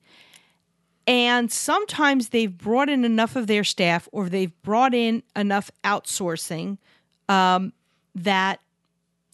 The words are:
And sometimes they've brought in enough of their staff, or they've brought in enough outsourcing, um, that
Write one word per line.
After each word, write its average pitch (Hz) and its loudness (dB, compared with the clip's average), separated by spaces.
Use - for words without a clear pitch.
And 240 2
sometimes 294 0
they've 214 -2
brought 247 0
in 269 2
enough 226 0
of 233 -4
their 208 2
staff, 170 0
or 196 -4
they've 185 -2
brought 247 2
in 226 0
enough 202 -2
outsourcing, 180 -4
um, 185 2
that 190 0